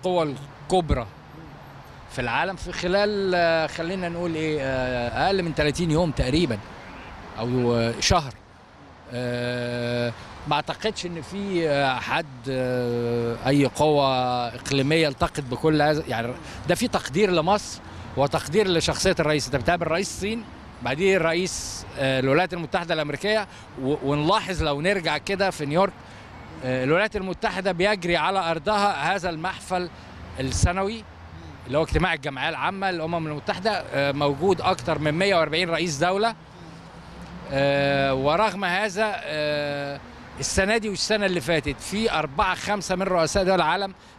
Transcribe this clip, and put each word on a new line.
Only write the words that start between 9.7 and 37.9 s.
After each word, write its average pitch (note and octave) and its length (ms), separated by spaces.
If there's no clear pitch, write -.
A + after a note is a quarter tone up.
ما D3 80
أعتقدش F3+ 500
إن E3+ 160
في، F3+ 480
آه، C#3 260
حد، C#3 300
آه، A#2+ 840
أي C#3 180
قوة C#3+ 420
إقليمية C#3 600
التقت D3+ 320
بكل D3 420
هذا، D3+ 260
يعني A#2+ 260
ده F3 60
في A#3 120
تقدير F#3+ 440
لمصر F3+ 480
وتقدير D3 500
لشخصية E3+ 520
الرئيس. D3+ 260
أنت C3 100
بتقابل E3+ 320
رئيس E3+ 220
الصين، A3 340
بعدين E3+ 340
رئيس، E3+ 680
آه، C3+ 200
الولايات D3 340
المتحدة E3+ 400
الأمريكية، D#3+ 540
و-، C3+ 200
ونلاحظ D#3 600
لو C#3+ 180
نرجع E3 360
كده F#3+ 320
في D#3 160
نيويورك، F3+ 280
آه، B2+ 180
الولايات F3+ 320
المتحدة F#3+ 560
بيجري F3 460
على F#3 220
أرضها F3 640
هذا F3+ 140
المحفل F3+ 600
السنوي F#3+ 640
اللي B2+ 100
هو D#3+ 60
اجتماع E3 300
الجمعية C#3 360
العامة F#3 420
للأمم E3 360
المتحدة، F3 560
آه، C#3 180
موجود D3 500
أكتر E3+ 380
من D3+ 120
مية F#3+ 240
وأربعين E3 340
رئيس E3 280
دولة. G3 380
آه، C#3 600